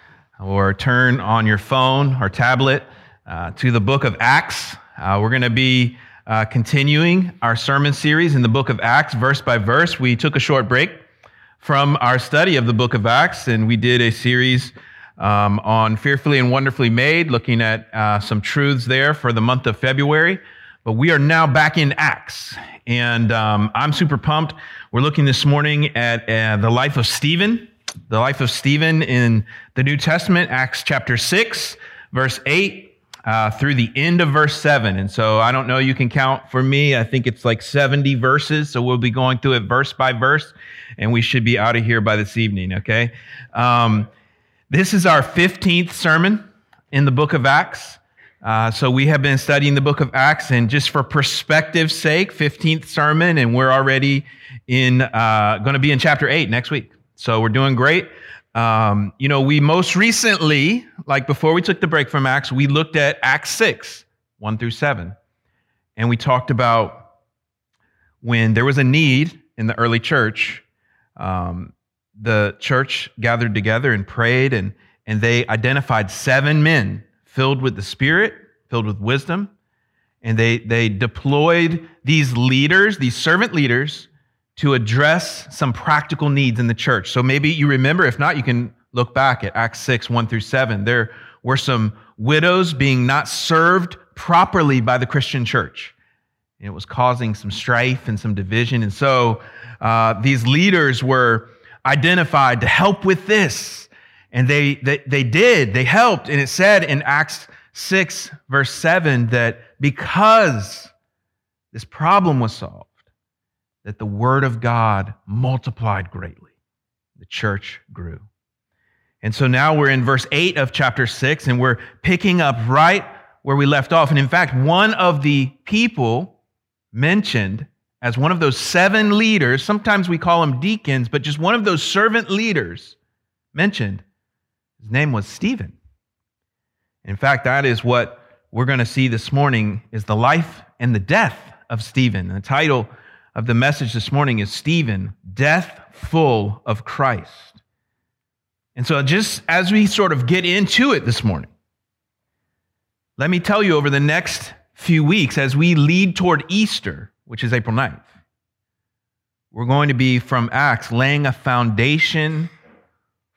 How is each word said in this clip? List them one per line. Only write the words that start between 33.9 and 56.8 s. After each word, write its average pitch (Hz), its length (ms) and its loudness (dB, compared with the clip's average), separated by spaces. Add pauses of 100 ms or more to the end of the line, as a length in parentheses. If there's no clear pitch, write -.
end 170 260 2
of 160 80 2
verse 147 260 2
seven. 113 440 0
And 98 100 -4
so 110 300 2
I 113 120 4
don't 131 140 -2
know, 127 140 0
you 131 160 0
can 127 120 0
count 135 440 -2
for 131 100 0
me. 139 340 2
I 117 80 0
think 123 220 -2
it's 113 180 -4
like 117 200 0
seventy 139 500 0
verses, 143 560 0
so 120 140 -4
we'll 123 160 0
be 120 100 0
going 127 300 0
through 135 140 0
it 117 100 0
verse 127 280 -2
by 131 220 -2
verse, 135 400 0 (460)
and 110 120 -2
we 117 100 2
should 117 220 0
be 117 140 2
out 113 180 0
of 117 80 0
here 113 160 0
by 107 160 0
this 107 220 -4
evening, 98 360 -2
okay? 117 380 -2 (440)
Um, 117 520 2 (640)
this 185 240 0
is 190 140 2
our 156 160 6
fifteenth 175 680 0
sermon 175 520 2 (480)
in 143 140 2
the 139 60 4
book 147 220 0
of 139 140 0
Acts. - 500 0 (460)
Uh, 113 260 0
so 127 220 0
we 135 160 2
have 147 160 2
been 135 160 2
studying 143 340 2
the 139 80 2
book 143 200 0
of 131 120 -2
Acts, 135 380 0
and 117 180 2
just 139 220 -2
for 147 100 0
perspective's 156 920 -2
sake, 165 360 0
fifteenth 156 560 -2
sermon, 160 520 2
and 117 160 2
we're 131 160 4
already 135 520 2 (440)
in, 127 340 4
uh, 107 640 2
gonna 139 140 0
be 143 120 2
in 139 60 2
chapter 147 320 2
eight 143 180 0
next 117 220 -2
week. 139 220 -8 (240)